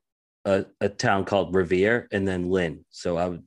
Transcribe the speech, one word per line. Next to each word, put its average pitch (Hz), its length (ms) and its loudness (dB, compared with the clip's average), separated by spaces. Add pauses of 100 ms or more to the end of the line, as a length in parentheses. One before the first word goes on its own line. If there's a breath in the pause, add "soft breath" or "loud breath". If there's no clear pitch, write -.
(440)
a, 98 220 0 (140)
a 104 80 0
town 101 360 0
called 90 300 0
Revere, 95 560 2
and 98 160 -2
then 90 240 -2
Lynn. 85 400 -2
So 87 260 -6
I, 87 100 0 (200)